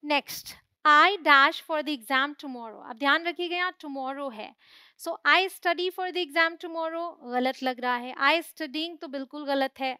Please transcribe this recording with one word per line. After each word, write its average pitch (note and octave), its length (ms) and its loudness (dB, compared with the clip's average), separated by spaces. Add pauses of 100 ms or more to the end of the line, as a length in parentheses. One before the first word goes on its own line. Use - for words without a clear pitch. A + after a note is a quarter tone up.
Next, - 460 -4 (360)
I D#4 380 8
dash C#4+ 440 6
for D#4+ 140 -2
the D4 120 -4
exam C4+ 480 -2
tomorrow। A#3 480 -12
अब A#3 80 -12
ध्यान C#4+ 300 2
रखिएगा F4 280 -4
यहाँ F4+ 180 -2 (100)
tomorrow C#4 500 -8
है, G#3+ 200 -14 (440)
so - 180 -8 (120)
I F4 260 6
study F4 420 -2
for F#4 160 -6
the F4 140 -4
exam E4 380 2
tomorrow E4 680 -6
गलत B3+ 320 0
लग B3+ 160 -2
रहा B3 160 -2
है, B3 200 -8
I D#4 340 2
studying D#4 520 -8
तो E4 60 -10
बिल्कुल C#4 380 -10
गलत C4+ 340 -2
है C4 200 -6